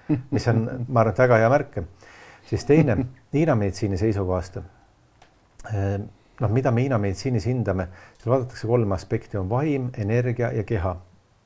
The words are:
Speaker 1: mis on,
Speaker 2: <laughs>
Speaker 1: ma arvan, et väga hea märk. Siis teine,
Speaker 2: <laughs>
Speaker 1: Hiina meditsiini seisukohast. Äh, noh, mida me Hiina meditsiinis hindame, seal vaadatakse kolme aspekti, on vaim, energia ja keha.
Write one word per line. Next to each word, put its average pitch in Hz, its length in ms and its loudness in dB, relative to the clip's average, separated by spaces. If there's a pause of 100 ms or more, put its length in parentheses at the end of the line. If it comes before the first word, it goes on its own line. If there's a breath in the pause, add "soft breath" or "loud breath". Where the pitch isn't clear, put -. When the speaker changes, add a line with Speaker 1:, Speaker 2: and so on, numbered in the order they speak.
(320 loud breath)
Speaker 1:
mis - 160 -2
on, 113 160 2 (140)
Speaker 2:
<laughs> 123 100 -8
Speaker 1:
ma 123 140 2
arvan, 110 120 2
et - 60 0
väga 123 180 6
hea 113 120 4
märk. 135 340 0 (640 loud breath)
Siis - 180 -4
teine, 147 320 4 (180)
Speaker 2:
<laughs> - 180 -12
Speaker 1:
Hiina 151 220 2
meditsiini 98 420 -2
seisukohast. 92 600 -2 (1080)
Äh, 98 320 -2 (400)
noh, 107 100 0
mida 127 220 2
me 117 100 2
Hiina 135 160 0
meditsiinis 101 480 -2
hindame, 101 420 -2 (300 loud breath)
seal 113 160 -4
vaadatakse 127 340 -2
kolme 110 280 2
aspekti, - 420 -6
on 92 120 -4
vaim, 131 480 -2
energia 120 560 0
ja 113 100 -2
keha. 95 320 -2 (500)